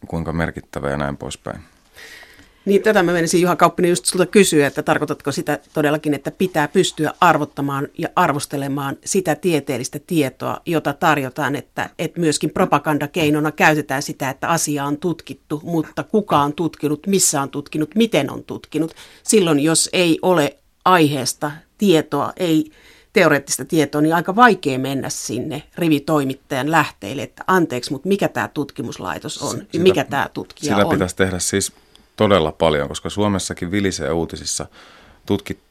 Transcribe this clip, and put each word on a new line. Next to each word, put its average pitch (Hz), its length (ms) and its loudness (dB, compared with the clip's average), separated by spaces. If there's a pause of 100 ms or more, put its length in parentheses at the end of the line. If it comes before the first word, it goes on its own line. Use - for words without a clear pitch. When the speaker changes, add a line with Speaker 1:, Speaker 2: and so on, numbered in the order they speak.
Speaker 1:
kuinka 80 260 -6
merkittävä 78 560 -6
ja 69 80 -4
näin 71 200 -4
poispäin. - 420 -12 (1080)
Speaker 2:
Niin, 196 180 2
tätä 208 200 4
mä 170 80 2
menisin, 170 300 2
Juha 175 140 2
Kauppinen, 175 340 2
just 175 160 0
sulta 180 200 0
kysyä, 170 420 4
että 147 160 -4
tarkoitatko 147 480 -2
sitä 147 280 -4 (140)
todellakin, 151 400 0
että 143 180 -6
pitää 160 360 0
pystyä 165 540 0
arvottamaan 143 640 0 (100)
ja 165 180 -4
arvostelemaan 139 880 -2
sitä 185 300 0
tieteellistä 143 720 -2
tietoa, 131 580 -2
jota 156 280 -2
tarjotaan, 143 600 -2
että, - 340 -8 (100)
että 160 200 -6
myöskin 156 300 0
propagandakeinona 151 1000 0
käytetään 151 500 2
sitä, 143 280 -6
että - 200 -6
asia 151 360 -2
on 147 120 -4
tutkittu, 151 680 -8
mutta 160 380 -4
kuka 202 360 0
on 143 140 0
tutkinut, 151 540 -4
missä 185 340 2
on 135 80 -4
tutkinut, 151 460 -6
miten 196 360 2
on - 120 -12
tutkinut. - 500 -6 (300)
Silloin, 170 360 4
jos 156 340 2
ei 175 280 2
ole 165 360 2 (280)
aiheesta 147 640 2 (260)
tietoa, 151 600 2
ei 160 340 0 (420)
teoreettista 151 520 2
tietoa, 147 360 0
niin 160 140 2
aika 175 200 -2
vaikea 156 440 4
mennä 131 300 -4
sinne - 540 -8 (120)
rivitoimittajan 143 960 0
lähteille, 139 520 -2
että - 240 -14
anteeksi, 160 440 2
mut 135 140 -8
mikä 190 220 0
tää 117 200 -4
tutkimuslaitos 117 920 -10
on, 123 160 -4
Speaker 1:
Si-, - 160 -12
Speaker 2:
ja - 60 -2
mikä 185 220 2
Speaker 1:
sitä, - 100 -6
Speaker 2:
tää 135 220 -2
tutkija - 420 -6
Speaker 1:
sitä 101 120 4
Speaker 2:
on? - 60 0
Speaker 1:
pitäisi 92 220 -2
tehdä 92 240 0
siis - 320 -2 (440)
todella 92 360 4
paljon, 76 360 0
koska 82 220 -10
Suomessakin 95 640 -4
vilisee 90 400 -2
uutisissa 78 540 -6 (600)
tutki-, - 340 -4 (120)